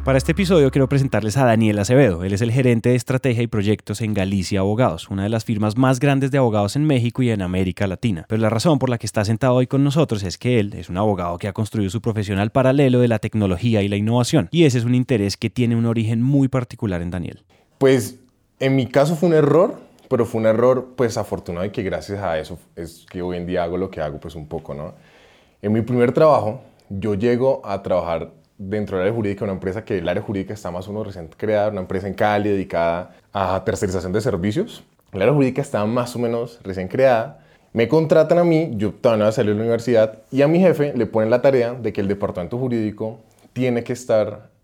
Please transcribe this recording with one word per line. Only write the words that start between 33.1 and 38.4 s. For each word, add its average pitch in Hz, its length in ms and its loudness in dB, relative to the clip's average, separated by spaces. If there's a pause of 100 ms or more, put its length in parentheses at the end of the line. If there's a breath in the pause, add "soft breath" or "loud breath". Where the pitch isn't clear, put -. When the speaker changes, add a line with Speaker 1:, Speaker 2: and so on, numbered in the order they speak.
Speaker 2:
a 95 320 -2
tercerización 92 480 -2
de 107 80 0
servicios. 107 640 -4 (300)
El 95 100 -2
área 120 100 4
jurídica 135 300 0
estaba 107 240 -4
más 120 300 -4
o - 20 -6
menos 117 460 -4
recién 92 240 -6
creada. 123 500 2 (340 soft breath)
Me 113 140 2
contratan 156 520 4
a 175 40 4